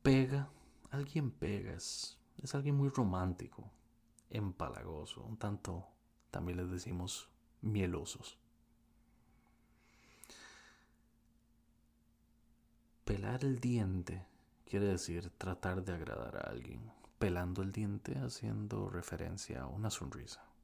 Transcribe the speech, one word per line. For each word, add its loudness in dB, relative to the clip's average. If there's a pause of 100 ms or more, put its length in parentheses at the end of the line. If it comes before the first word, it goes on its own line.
Pega, 6 (400)
alguien 0
pega, -2
es, -6 (200)
es -6
alguien 2
muy 6
romántico, 0 (600)
empalagoso, -4
un -8
tanto, -4 (440)
también -2
les -2
decimos, -4 (320)
mielosos. 0 (4000)
Pelar 0
el 4
diente 2 (380)
quiere 4
decir 2
tratar 0
de -2
agradar -4
a -2
alguien, -8 (260)
pelando 2
el 0
diente -2
haciendo -2
referencia -4
a -6
una -2
sonrisa. -6 (220)